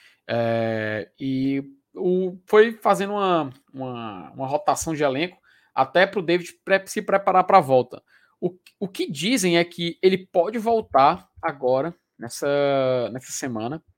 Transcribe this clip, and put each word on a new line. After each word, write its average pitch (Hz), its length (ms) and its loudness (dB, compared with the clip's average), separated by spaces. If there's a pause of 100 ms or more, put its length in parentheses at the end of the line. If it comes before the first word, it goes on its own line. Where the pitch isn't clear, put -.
(280)
É, 113 840 -2 (100)
e 135 520 -4 (220)
o, 180 520 -2
foi 214 280 6
fazendo 202 400 0
uma, 180 380 0 (220)
uma, 117 580 -12
uma 131 160 -8
rotação 147 460 -2
de 147 100 -2
elenco 143 340 -2 (360)
até 175 340 2
pro 190 140 -4
David 170 320 -2 (100)
pre-, 190 240 0
se - 140 -6
preparar 190 420 2
pra 190 160 6
volta. 131 420 2 (400)
O, 180 160 -4 (220)
o 202 80 -6
que 339 220 -6
dizem 180 480 0
é 170 60 4
que 170 380 -8
ele 190 160 4
pode 185 400 0
voltar 202 720 2 (120)
agora, 139 540 -2 (220)
nessa, 135 960 -2
nessa 127 180 -12
semana, 127 500 -8 (160)